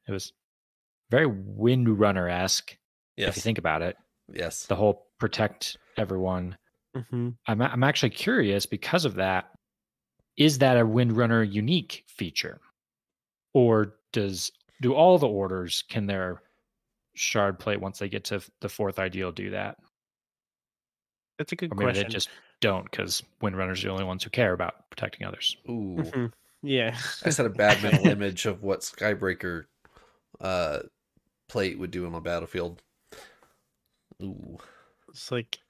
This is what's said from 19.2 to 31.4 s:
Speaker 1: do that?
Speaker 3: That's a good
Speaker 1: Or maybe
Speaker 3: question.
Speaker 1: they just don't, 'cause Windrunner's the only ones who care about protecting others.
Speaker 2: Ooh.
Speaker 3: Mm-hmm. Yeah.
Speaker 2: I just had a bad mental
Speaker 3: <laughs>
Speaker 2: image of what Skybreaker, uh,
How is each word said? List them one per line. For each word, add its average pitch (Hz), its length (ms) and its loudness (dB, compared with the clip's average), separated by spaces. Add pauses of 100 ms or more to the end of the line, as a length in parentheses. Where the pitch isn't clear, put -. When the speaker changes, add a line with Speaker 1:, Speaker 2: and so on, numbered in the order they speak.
Speaker 1:
do 98 180 -8
that? 98 280 -6 (1600)
Speaker 3:
That's 151 140 -8
a 175 40 -6
good 170 160 -6
Speaker 1:
Or 101 40 -6
maybe 123 100 0
Speaker 3:
question. 101 180 2
Speaker 1:
they 110 80 -6
just 98 160 -4 (320)
don't, 95 300 0
'cause - 320 -4 (180)
Windrunner's 92 420 -4
the 98 60 -4
only 95 160 -4
ones 92 200 -6
who 110 60 -10
care 113 220 2
about 87 380 -4
protecting - 360 -8
others. - 300 -4 (120)
Speaker 2:
Ooh. 101 300 -6
Speaker 3:
Mm-hmm. 143 280 -4 (360)
Yeah. 120 340 0 (260)
Speaker 2:
I - 40 -10
just - 120 2
had 127 80 2
a 107 40 -2
bad 104 320 4
mental 104 240 6
Speaker 3:
<laughs> - 20 8
Speaker 2:
image 101 380 0
of 101 160 -4
what 98 180 -2
Skybreaker, 95 840 -2 (760)
uh, 87 400 -2 (680)